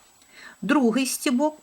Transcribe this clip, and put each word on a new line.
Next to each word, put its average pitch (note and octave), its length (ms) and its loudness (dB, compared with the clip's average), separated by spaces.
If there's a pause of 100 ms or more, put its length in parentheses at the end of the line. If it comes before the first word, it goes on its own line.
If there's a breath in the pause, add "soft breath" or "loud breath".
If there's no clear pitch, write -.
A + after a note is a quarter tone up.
(600 loud breath)
Другий B3 440 2
стібок D4 580 -2